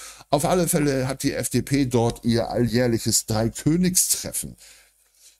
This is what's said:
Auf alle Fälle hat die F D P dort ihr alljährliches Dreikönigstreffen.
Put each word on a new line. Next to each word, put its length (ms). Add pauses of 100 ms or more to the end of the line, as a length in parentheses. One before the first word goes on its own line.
(300)
Auf 160
alle 220
Fälle 400
hat 160
die 100
F 160
D 140
P 220
dort 380
ihr 260
alljährliches 760
Dreikönigstreffen. 1300 (840)